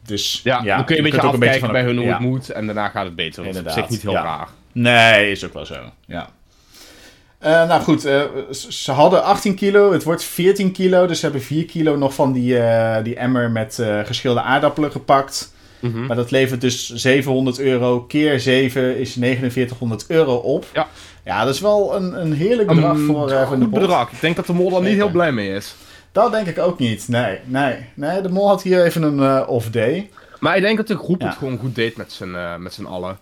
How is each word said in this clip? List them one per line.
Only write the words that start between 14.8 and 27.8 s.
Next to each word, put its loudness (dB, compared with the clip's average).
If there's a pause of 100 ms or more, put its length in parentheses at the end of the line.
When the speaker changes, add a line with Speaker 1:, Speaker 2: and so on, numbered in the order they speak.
Speaker 1:
gepakt. 0 (280)
Speaker 2:
Mhm. -4
Speaker 1:
Maar -2
dat -2
levert 2
dus -2
zevenhonderd 0
euro 0
keer 0
zeven 2
is -6
negenenveertighonderd -2
euro 2
op. -2
Speaker 2:
Ja. -2 (380)
Speaker 1:
Ja, -2
dat 0
is -6
wel 2
een, -6
een -2
heerlijk 0
bedrag 4
Speaker 2:
Een 0
Speaker 1:
voor, 0
eh, 2
voor -2
de 2
Speaker 2:
goed 2
Speaker 1:
pot. 0
Speaker 2:
bedrag. 2
Ik -16
denk 0
dat -6
de -2
mol 2
daar 0
niet 0
Speaker 1:
Zeker. 2
Speaker 2:
heel 0
blij 2
mee -4
is. -10 (380)
Speaker 1:
Dat 2
denk -2
ik -6
ook 0
niet. -2
Nee, -2
nee. -2 (180)